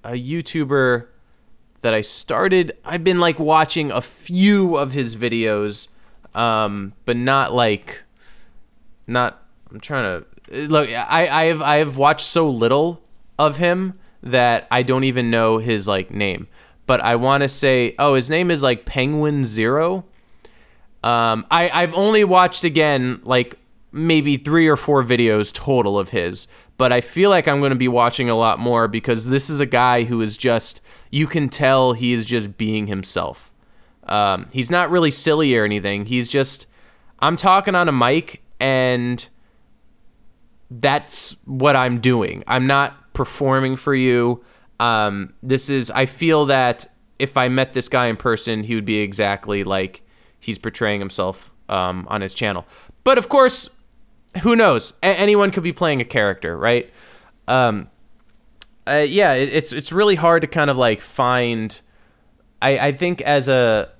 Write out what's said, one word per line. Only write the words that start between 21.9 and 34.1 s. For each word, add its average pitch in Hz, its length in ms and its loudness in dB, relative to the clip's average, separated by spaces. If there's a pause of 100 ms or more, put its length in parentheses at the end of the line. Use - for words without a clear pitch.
only 208 300 2
watched, 180 400 2
again, 143 600 0
like, 123 360 0 (320)
maybe 147 460 2
three 160 300 2
or 147 100 4
four 143 260 2
videos 117 500 2
total 104 460 0
of 92 100 -4
his, 90 380 -4 (300)
but 127 140 2
I 123 100 2
feel 190 280 0
like 175 180 4
I'm 143 140 2
gonna 135 140 2
be 123 120 0
watching 120 420 0
a 113 60 0
lot 113 240 2
more 113 280 0
because 113 420 -4
this 135 200 0
is 147 100 -4
a 143 60 2
guy 123 380 2
who 117 180 -2
is 107 160 -4
just, - 440 -2 (280)
you 151 160 0
can 147 240 -2
tell 131 440 2
he 123 200 -2
is 113 120 -2
just 107 320 -4
being 107 300 -4
himself. 90 640 -8 (520)
Um, 98 480 -2